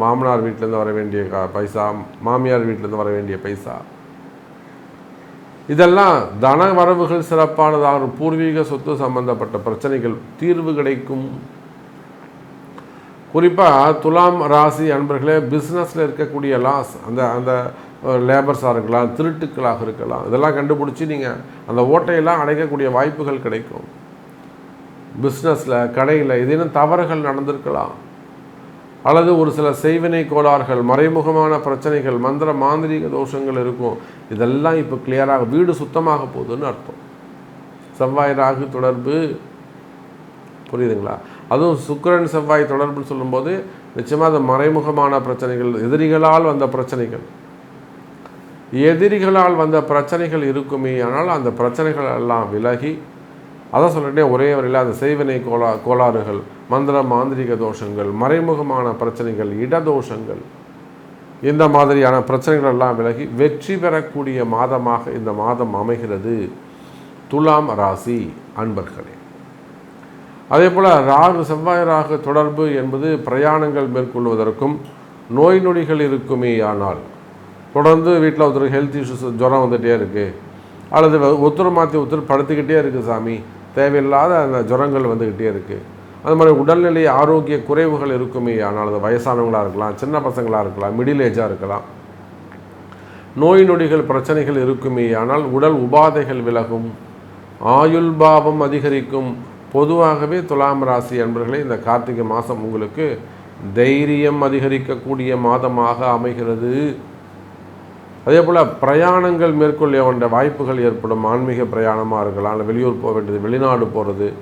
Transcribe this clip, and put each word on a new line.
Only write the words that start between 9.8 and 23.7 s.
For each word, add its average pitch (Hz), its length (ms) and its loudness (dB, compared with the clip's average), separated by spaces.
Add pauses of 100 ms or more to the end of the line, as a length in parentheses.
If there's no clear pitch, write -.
தீர்வு 165 380 0
கிடைக்கும். 135 460 -4 (2000)
குறிப்பா 175 360 4 (340)
துலாம் 175 360 4 (140)
ராசி 151 320 4 (120)
அன்பர்களே, 143 380 0 (180)
பிசினஸ்ல 160 540 -2
இருக்கக்கூடிய 139 600 -4
லாஸ், 135 260 -2 (160)
அந்த, 120 120 -4 (160)
அந்த, 127 140 -2 (560)
அஹ், 127 220 2
லேபர்ஸா 135 460 2
இருக்கலாம், 117 420 0
திருட்டுக்களாக 156 720 -4
இருக்கலாம், 120 420 -6
இதெல்லாம் 139 300 2
கண்டுபிடிச்சி 143 440 -2 (100)
நீங்க 139 140 -6 (420)
அந்த 120 120 2 (120)
ஓட்டையெல்லாம் 165 520 2
அடைக்கக்கூடிய 147 420 -2 (100)
வாய்ப்புகள் 143 480 -2
கிடைக்கும். 113 400 -8 (1400)